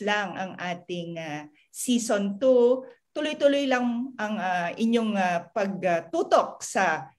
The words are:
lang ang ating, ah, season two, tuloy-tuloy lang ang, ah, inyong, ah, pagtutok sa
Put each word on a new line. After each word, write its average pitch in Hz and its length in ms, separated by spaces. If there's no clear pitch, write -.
lang 208 320
ang 185 180
ating, 175 640
ah, 151 320
season 214 640
two, 254 480
tuloy-tuloy 294 540
lang 247 500
ang, 214 220
ah, 180 400
inyong, 226 400
ah, 175 320
pagtutok 190 1120
sa 160 580